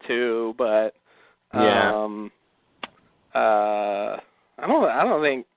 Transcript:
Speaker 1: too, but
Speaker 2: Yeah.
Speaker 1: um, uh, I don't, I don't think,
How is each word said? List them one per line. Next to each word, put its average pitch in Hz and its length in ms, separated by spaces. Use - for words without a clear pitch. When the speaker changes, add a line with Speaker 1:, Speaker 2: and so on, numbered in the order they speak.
Speaker 1:
too, 117 520
but 110 320
Speaker 2:
Yeah. 101 360
Speaker 1:
um, 104 260
uh, 104 840
I 143 80
don't, 262 240
I 135 140
don't 190 180
think, 135 240